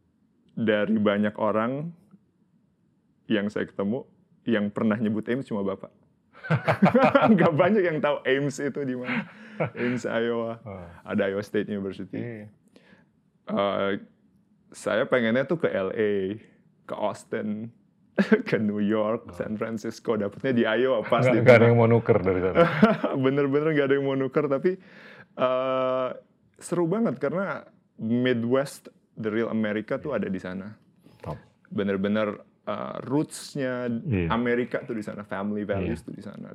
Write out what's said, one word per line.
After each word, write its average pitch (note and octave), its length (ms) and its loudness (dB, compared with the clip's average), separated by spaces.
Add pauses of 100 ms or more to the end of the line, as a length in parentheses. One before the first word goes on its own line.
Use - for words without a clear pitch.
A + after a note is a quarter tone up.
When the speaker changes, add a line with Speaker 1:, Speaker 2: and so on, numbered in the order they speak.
(520)
Speaker 1:
dari G#2+ 460 0
banyak G#2 400 2
orang A#2 500 -2 (1400)
yang G2+ 160 0
saya G#2 180 -4
ketemu, G2+ 400 -4 (380)
yang G#2 260 0
pernah G#2+ 300 0
nyebut G#2 320 -2
Ames C3 160 -4
cuma G#2 160 -6
Bapak. F#2+ 260 -6 (640)
<laughs> G3 800 4
Nggak E3+ 220 6
banyak F#3+ 300 4
yang D#3+ 180 -2
tahu D3 240 0
Ames C#3 320 0
itu C#3+ 240 -4
di B2+ 160 -6
mana. B2 240 -6 (480)
Ames, B2 320 -4
Iowa. A#2 640 -2
Speaker 2:
Oh. F#2+ 160 -12 (240)
Speaker 1:
Ada G2 240 0
Iowa G2 160 -2
State G#2 240 -2
University. G2 480 -8
Speaker 2:
Iya. A2+ 280 -10 (1040)
Speaker 1:
Eh, G2 420 0 (800)
saya G#2 360 -2
pengennya B2 400 2
tuh D#3+ 160 -2
ke B2 80 2
L F#2+ 240 -2
A, G#2+ 160 2 (760)
ke - 80 -10
Austin, G#2+ 760 -6 (340)
<laughs> - 460 0
ke - 80 2
New G#2 240 -2
York, G#2+ 480 0
Speaker 2:
Oh. - 80 -16
Speaker 1:
San G#2+ 160 -6
Francisco. A2+ 640 -4
Dapetnya G#2 340 -2
di A#2 140 4
Iowa A2+ 400 2
pas A#2+ 160 2
Speaker 2:
Nggak, B2+ 100 4
Speaker 1:
di A#2 60 4
Speaker 2:
nggak B2 160 10
ada - 20 12
Speaker 1:
tengah. A#2 140 8
Speaker 2:
yang A#2 80 6
mau A#2 100 6
nuker A2+ 300 6
dari F#2 240 2
sana? F#2 180 4 (320)
Speaker 1:
<laughs> - 320 -2
Bener-bener C#3+ 480 2
nggak C#3+ 140 4
ada C3+ 80 4
yang C#3 160 0
mau C3+ 80 0
nuker, C3+ 320 0
tapi, C#3+ 200 2 (680)
eh, C3 720 0 (500)
seru - 320 -2
banget G3 260 0
karena D3 460 -4 (380)
Midwest, B2 880 0 (260)
the A2 160 -8
real A2+ 220 -2
America G#2+ 480 -4
tuh C#3+ 160 -6
Speaker 2:
Iya. - 20 -2
Speaker 1:
ada G2+ 140 -2
di F#2 80 -6
sana. F#2 260 -10 (540)
Speaker 2:
Top. - 160 -10 (320)
Speaker 1:
Bener-bener, G2+ 720 -2 (240)
eh, B1+ 400 -8
roots-nya B2+ 880 -4 (160)
Speaker 2:
Iya. F#2 240 0
Speaker 1:
Amerika A#2+ 560 -2
tuh A#2 80 -6
di G#2 80 -8
sana, G#2+ 160 -12
family G#2 480 -6
values F2 320 -4
Speaker 2:
Iya. - 80 -20
Speaker 1:
tuh - 80 -12
di G2 80 -14
sana. G2+ 300 -16